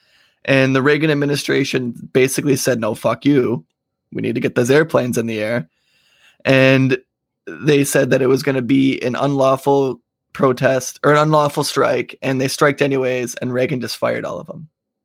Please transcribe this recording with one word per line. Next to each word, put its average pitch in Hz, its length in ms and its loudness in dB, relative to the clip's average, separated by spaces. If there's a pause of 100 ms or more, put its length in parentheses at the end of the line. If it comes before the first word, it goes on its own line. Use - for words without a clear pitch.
(440)
and 135 320 2
the 135 60 2
Reagan 151 300 2
administration 139 800 -2 (200)
basically 135 460 2
said, 123 240 -2
"No, 110 140 -2
fuck 113 300 -4
you. 139 380 2 (480)
We 113 100 -10
need 113 140 -4
to 131 60 -6
get 123 140 -4
those 123 160 2
airplanes 135 460 2
in 117 100 -2
the 110 120 -6
air." 117 300 -4 (720)
And 131 540 4 (500)
they 135 360 2
said 139 260 0
that 131 140 2
it 131 40 2
was 135 160 2
gonna 135 200 -2
be 135 380 2
an 123 140 -4
unlawful 135 840 0 (320)
protest 131 680 0
or 143 80 4
an 147 80 4
unlawful 151 440 2
strike, 123 600 -2
and 131 180 -2
they 135 60 0
striked 143 340 0
anyways, 127 540 -2
and 127 180 -6
Reagan 131 260 -2
just 117 180 -10
fired 117 280 -4
all - 140 -8
of - 80 -16
them. - 200 -16 (380)